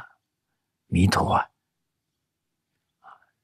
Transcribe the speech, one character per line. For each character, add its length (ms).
弥 220
陀 260
啊， 180
啊， 100